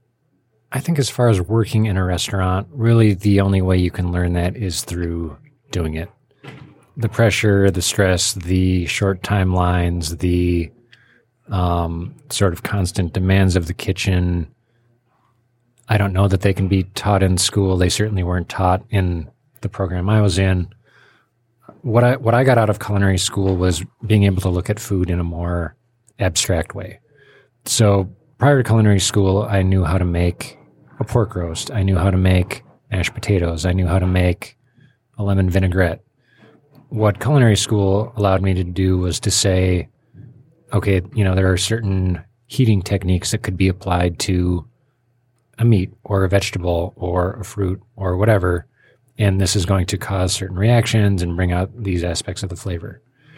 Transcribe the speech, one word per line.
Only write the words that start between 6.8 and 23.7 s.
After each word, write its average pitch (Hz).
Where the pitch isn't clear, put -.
The 113
pressure, 101
the 90
stress, 92
the 92
short 98
timelines, 90
the, 87
um, 85
sort 95
of -
constant 92
demands 95
of 82
the 85
kitchen. 90
I 104
don't 98
know 98
that 92
they 98
can 95
be 95
taught 98
in 92
school. 95
They 90
certainly 104
weren't 90
taught 92
in 87
the -
program 92
I 110
was 95
in. 92
What 120
I, 123
what 113
I 127
got 127
out 110
of 101
culinary 98
school 95
was 90